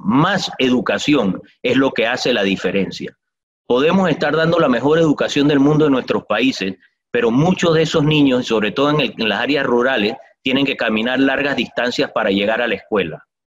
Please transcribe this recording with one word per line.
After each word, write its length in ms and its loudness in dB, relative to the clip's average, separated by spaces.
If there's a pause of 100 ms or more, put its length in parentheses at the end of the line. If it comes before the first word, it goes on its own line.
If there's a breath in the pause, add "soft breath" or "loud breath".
más 540 0
educación 840 0 (220 loud breath)
es 160 0
lo 140 2
que 160 -2
hace 260 -2
la 80 0
diferencia. 720 -4 (520)
Podemos 420 2
estar 260 -2
dando 220 0
la 120 2
mejor 280 2
educación 500 2
del 120 2
mundo 260 4
en 60 2
nuestros 340 -2
países, 480 -2 (380 soft breath)
pero 200 2
muchos 440 2
de 80 4
esos 200 0
niños, 440 2
sobre 240 0
todo 180 0
en 100 0
el, 180 -2
en 120 -2
las 100 -2
áreas 260 -2
rurales, 500 0 (260 loud breath)
tienen 240 0
que 100 -2
caminar 440 -2
largas 360 0
distancias 560 -4
para 180 -2
llegar 320 0
a 60 -2
la 80 -2
escuela. 480 -4 (260)